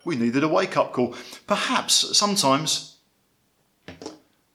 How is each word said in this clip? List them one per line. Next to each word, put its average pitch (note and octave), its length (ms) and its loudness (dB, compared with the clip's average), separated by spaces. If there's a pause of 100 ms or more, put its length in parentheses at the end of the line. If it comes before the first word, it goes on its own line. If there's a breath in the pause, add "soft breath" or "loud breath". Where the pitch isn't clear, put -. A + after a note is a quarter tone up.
we E3+ 100 -4
needed A#2+ 300 2
a D#3 40 4
wake-up F#3 440 0
call. A#2+ 240 -2 (320 loud breath)
Perhaps - 680 0
sometimes, D#3 840 0 (1600)